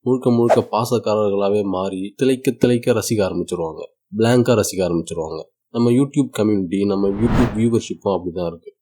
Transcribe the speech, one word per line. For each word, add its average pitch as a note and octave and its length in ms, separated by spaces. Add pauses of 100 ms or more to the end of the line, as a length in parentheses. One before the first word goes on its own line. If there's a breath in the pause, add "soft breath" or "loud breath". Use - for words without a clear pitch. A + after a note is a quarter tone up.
முழுக்க B2 300
முழுக்க A#2 300 (100)
பாசக்காரர்களாவே G#2 920
மாறி F#2+ 360 (160)
திளைக்க B2+ 340
திளைக்க B2 420
ரசிக்க A2 300
ஆரம்பிச்சிருவாங்க. F2 600 (300)
பிளாங்கா A#2 420
ரசிக்க F#2+ 280
ஆரம்பிச்சிருவாங்க. E2 580 (340)
நம்ம A#2+ 160
YouTube C3+ 400
கம்யூனிட்டி, G2 540
நம்ம G2 260
YouTube A#2 440
வியூவர்ஷிப்பும் A2+ 600
அப்படிதான் F2 360
இருக்கு. E2 200 (120)